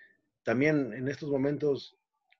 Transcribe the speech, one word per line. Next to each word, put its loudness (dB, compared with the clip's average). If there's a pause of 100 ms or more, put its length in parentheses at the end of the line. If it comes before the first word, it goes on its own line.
(440)
también 2
en -6
estos -6
momentos -2 (400)